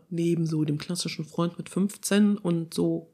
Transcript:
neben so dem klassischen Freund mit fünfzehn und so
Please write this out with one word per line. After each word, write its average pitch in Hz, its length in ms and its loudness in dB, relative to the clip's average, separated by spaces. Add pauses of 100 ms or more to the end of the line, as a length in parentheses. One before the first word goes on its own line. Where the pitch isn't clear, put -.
neben 170 380 2
so 156 160 0
dem 151 140 0
klassischen 170 480 -6
Freund 170 320 -2
mit 165 120 -12
fünfzehn 202 680 2
und 170 360 -2
so 165 400 -2